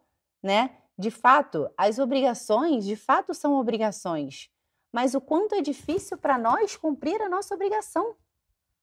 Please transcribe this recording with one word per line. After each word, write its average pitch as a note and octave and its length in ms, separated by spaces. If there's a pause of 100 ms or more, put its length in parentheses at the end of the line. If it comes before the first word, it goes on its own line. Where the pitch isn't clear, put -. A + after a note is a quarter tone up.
(420)
né? G#3 340 (220)
De G3+ 120
fato, B3 640
as G#3+ 220
obrigações, B3+ 880
de G#3 100
fato, E4 380
são C#4+ 200
obrigações. G#3+ 960 (420)
Mas B3 240
o C4 60
quanto G4 340
é G4 60
difícil D4+ 560
pra C#4 220
nós B3+ 380
cumprir D#4+ 440
a G#4 80
nossa F#4+ 260
obrigação. G4+ 640 (680)